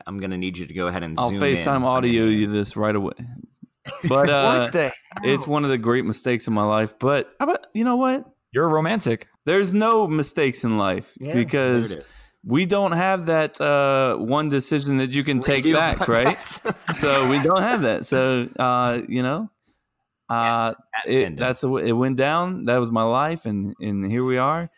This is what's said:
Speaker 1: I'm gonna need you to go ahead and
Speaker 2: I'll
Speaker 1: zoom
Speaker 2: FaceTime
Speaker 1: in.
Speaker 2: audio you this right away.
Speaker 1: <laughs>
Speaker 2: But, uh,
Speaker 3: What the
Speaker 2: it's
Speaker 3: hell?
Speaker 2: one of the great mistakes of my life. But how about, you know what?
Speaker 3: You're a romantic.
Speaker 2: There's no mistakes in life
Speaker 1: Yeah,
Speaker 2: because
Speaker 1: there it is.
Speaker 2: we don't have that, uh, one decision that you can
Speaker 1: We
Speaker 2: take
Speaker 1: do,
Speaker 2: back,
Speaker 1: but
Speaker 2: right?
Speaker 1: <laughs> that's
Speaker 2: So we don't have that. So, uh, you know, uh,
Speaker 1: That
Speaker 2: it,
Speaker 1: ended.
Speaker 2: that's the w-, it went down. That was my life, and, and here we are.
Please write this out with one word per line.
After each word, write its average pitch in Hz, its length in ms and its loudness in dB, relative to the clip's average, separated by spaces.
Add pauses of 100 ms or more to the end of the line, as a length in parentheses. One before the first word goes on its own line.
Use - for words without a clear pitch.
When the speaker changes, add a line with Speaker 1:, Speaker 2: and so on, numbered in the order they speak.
Speaker 1:
I'm 98 120 -8
gonna 95 200 -6
need 92 180 -4
you 87 100 -10
to 73 80 -16
go 90 120 -4
ahead 87 160 -4
and 82 160 -6
Speaker 2:
I'll 123 120 0
Speaker 1:
zoom 101 100 -4
Speaker 2:
FaceTime 139 380 0
Speaker 1:
in. 131 60 0
Speaker 2:
audio 123 400 2
you 107 220 2
this 104 300 -2
right 107 200 0
away. 98 220 -4
Speaker 1:
<laughs> - 920 -12
Speaker 2:
But, 139 220 4
uh, 135 300 4
Speaker 3:
What 117 120 -2
the 151 200 0 (320)
Speaker 2:
it's 139 200 0
Speaker 3:
hell? 147 80 -2
Speaker 2:
one 147 120 0
of 143 60 0
the 135 60 2
great 117 300 0
mistakes 117 400 -2
of 113 80 -2
my 104 100 0
life. 107 340 0
But 135 400 0
how 277 60 -2
about, 339 300 -2
you 220 100 0
know 247 120 2
what? 262 280 0 (280)
Speaker 3:
You're 139 120 2
a 170 40 2
romantic. 156 600 0 (160)
Speaker 2:
There's 185 300 2
no 220 320 4
mistakes 151 580 -2
in 113 140 2
life 95 420 -2
Speaker 1:
Yeah, 135 140 -8
Speaker 2:
because 123 560 2
Speaker 1:
there 87 80 -6
it 71 60 -16
is. - 240 -20 (160)
Speaker 2:
we 156 220 0
don't 196 260 2
have 180 340 0
that, 160 340 0
uh, 139 560 2
one 143 320 0
decision 139 500 0
that 131 120 0
you 143 140 0
can 139 140 0
Speaker 1:
We 123 40 0
Speaker 2:
take 139 220 2
Speaker 1:
do, 160 100 4
Speaker 2:
back, 156 240 2
Speaker 1:
but 185 100 -2
Speaker 2:
right? 123 300 2 (240)
Speaker 1:
<laughs> - 240 -6
that's 165 140 -6
Speaker 2:
So 139 280 2
we 139 140 2
don't 165 200 2
have 233 200 0
that. 110 240 -2
So, 131 420 0 (100)
uh, 123 500 0
you 127 140 -2
know, 156 280 -4 (800)
uh, 117 420 0
Speaker 1:
That - 40 -10 (300)
Speaker 2:
it, 123 200 2
Speaker 1:
ended. 80 140 -10
Speaker 2:
that's 127 200 -2
the 139 60 -4
w-, 127 180 -2
it 117 80 2
went 127 240 2
down. 165 500 0
That 120 120 2
was 120 120 -2
my 113 120 2
life, 139 420 0
and, 104 360 -4
and 101 300 -4
here 120 140 0
we 127 140 0
are. 156 400 -2